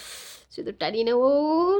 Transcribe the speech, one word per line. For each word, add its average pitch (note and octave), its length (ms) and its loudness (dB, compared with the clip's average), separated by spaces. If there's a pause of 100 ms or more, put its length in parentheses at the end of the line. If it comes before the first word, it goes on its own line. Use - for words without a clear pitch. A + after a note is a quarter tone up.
(520)
শুধু - 200 -10
টানিয়ে G#3+ 360 -2
নেবো, B3 200 4 (520)